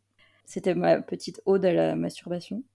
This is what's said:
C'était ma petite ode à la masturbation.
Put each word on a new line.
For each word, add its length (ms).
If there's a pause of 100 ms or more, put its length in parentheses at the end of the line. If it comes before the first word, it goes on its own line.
(460)
C'était 280
ma 260
petite 460
ode 180
à 100
la 220
masturbation. 680 (100)